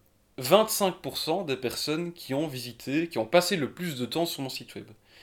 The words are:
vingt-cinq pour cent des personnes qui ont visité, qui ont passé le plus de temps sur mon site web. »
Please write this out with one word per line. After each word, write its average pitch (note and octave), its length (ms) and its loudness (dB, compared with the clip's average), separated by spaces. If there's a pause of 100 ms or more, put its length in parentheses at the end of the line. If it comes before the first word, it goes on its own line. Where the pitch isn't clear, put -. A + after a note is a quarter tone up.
(400)
vingt-cinq F#3+ 560 4
pour - 240 -8
cent F3 240 0
des C3+ 140 0
personnes D#3 540 -2
qui - 220 -8
ont D3+ 140 0
visité, C3 600 -2
qui B2 120 -2
ont A2 80 0
passé F3 280 6
le C3+ 160 0
plus E3+ 240 -4
de B2 120 -2
temps D#3+ 180 0
sur E3 160 -6
mon C3 80 -4
site - 240 -10
web. » - 140 -12 (360)